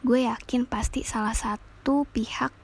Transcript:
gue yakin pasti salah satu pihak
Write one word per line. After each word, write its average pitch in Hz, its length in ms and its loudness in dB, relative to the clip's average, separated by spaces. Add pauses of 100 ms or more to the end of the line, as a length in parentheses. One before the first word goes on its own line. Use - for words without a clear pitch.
gue 254 240 4
yakin 240 400 0
pasti 233 400 -2
salah 220 320 -2
satu 277 720 -2
pihak 240 400 -2 (140)